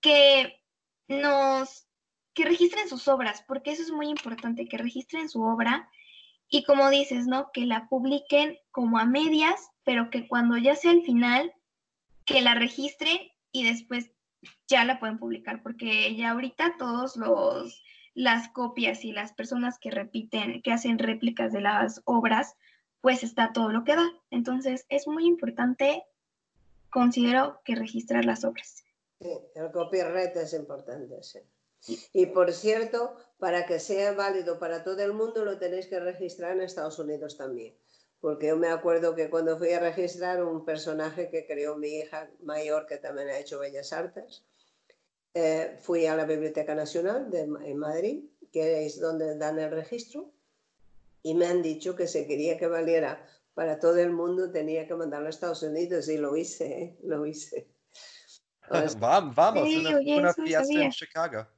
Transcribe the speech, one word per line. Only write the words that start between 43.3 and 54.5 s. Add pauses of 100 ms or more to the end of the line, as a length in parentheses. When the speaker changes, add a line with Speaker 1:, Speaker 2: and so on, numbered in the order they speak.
Speaker 2:
hecho
Bellas
Artes, (920)
eh,
fui
a
la
Biblioteca
Nacional
de,
en
Madrid, (260)
que
es
donde
dan
el
registro, (880)
y
me
han
dicho
que
si
quería
que
valiera (280)
para
todo
el
mundo